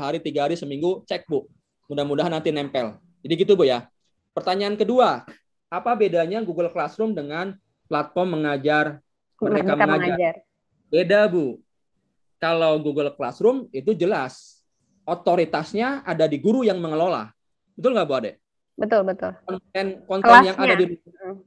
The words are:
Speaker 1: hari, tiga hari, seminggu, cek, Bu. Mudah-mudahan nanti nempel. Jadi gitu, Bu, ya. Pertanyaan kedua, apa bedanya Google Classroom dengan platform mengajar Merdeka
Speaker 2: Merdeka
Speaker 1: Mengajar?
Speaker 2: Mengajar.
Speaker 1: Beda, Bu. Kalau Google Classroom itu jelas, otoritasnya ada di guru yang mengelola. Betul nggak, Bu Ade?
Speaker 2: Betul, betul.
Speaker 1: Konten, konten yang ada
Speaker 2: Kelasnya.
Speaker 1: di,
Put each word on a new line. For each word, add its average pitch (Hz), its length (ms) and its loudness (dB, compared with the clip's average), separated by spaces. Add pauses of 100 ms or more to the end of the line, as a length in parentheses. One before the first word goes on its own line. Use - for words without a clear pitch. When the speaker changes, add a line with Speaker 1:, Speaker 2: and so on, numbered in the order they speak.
Speaker 1:
hari, 151 160 -4
tiga 147 320 -2
hari, 170 80 -4
seminggu, 156 480 -6
cek, 180 240 -8
Bu. 143 160 -2 (400)
Mudah-mudahan 143 480 -2
nanti 160 160 -2
nempel. 139 480 -4 (240)
Jadi 165 240 -2
gitu, 202 80 6
Bu, 175 80 4
ya. 123 240 0 (480)
Pertanyaan 196 400 -2
kedua, 214 480 2 (480)
apa 185 240 -4
bedanya 190 480 0
Google 170 320 -4
Classroom 180 400 -4
dengan 165 400 -8 (320)
platform 156 560 -2
mengajar 147 560 0 (400)
Merdeka 196 400 0
Speaker 2:
Merdeka 202 80 4
Speaker 1:
Mengajar? 156 160 2
Speaker 2:
Mengajar. 175 320 0 (560)
Speaker 1:
Beda, 180 300 4 (100)
Bu. 151 320 -2 (800)
Kalau 165 400 2
Google 143 320 -2
Classroom 202 560 -2
itu 139 240 -2
jelas, 165 640 -4 (460)
otoritasnya 175 960 -2
ada 160 240 0
di 147 160 -2
guru 233 240 2
yang 185 160 0
mengelola. 156 480 -2 (440)
Betul 240 240 0
nggak, 170 80 0
Bu 147 80 -2
Ade? 107 180 -2 (460)
Speaker 2:
Betul, 214 240 2
betul. 190 300 -4 (100)
Speaker 1:
Konten, 190 440 -8 (200)
konten 202 400 8
yang 190 80 -2
ada 196 240 2
Speaker 2:
Kelasnya. - 0 -
Speaker 1:
di, 180 80 4 (600)